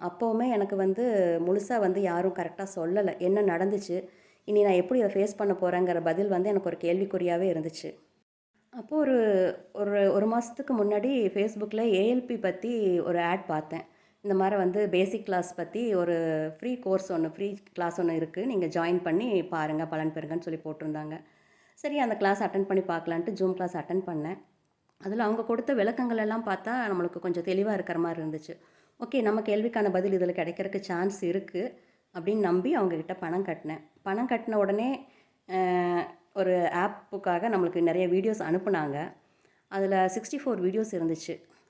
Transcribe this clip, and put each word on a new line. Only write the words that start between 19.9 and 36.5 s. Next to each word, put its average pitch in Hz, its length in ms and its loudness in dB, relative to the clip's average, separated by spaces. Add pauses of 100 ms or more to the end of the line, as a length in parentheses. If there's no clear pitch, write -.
பெறுங்கன்னு 160 260 -6
சொல்லி 160 240 -6
போட்டிருந்தாங்க. 156 560 -8 (540)
சரி, 294 240 -4
அந்த 226 180 0
கிளாஸ் 208 260 2
அட்டெண்ட் 196 200 0
பண்ணி 190 200 0
பார்க்கலான்ட்டு 170 460 -4
Zoom 190 240 0
கிளாஸ் 180 240 -6
அட்டெண்ட் 170 300 -4
பண்ணேன். 160 320 -6 (600)
அதுல 214 240 -4
அவங்க 220 220 0
கொடுத்த 233 300 -2
விளக்கங்கள் 233 420 0
எல்லாம் 220 300 -2
பார்த்தா 202 260 -4 (180)
நம்மளுக்கு 175 280 -2
கொஞ்சம் 175 260 -2
தெளிவா 196 280 0
இருக்கிற 180 260 -2
மாதிரி 165 240 -2
இருந்துச்சு. 156 360 -8 (420)
ஓகே, 240 220 0
நம்ம 214 180 2
கேள்விக்கான 214 520 2
பதில் 185 280 2
இதுல 180 40 2
கிடைக்கிறதுக்கு 180 560 -2
சான்ஸ் 196 420 -2
இருக்கு 180 580 -4 (380)
அப்படின்னு 196 200 0
நம்பி 185 360 2
அவங்க 185 200 2
கிட்ட 165 200 -6
பணம் 180 300 -4
கட்டினேன். 156 360 -6 (220)
பணம் 220 260 -2
கட்டின 226 260 -2
உடனே, 214 520 0 (440)
அ, 185 60 -2 (800)
ஒரு 180 380 4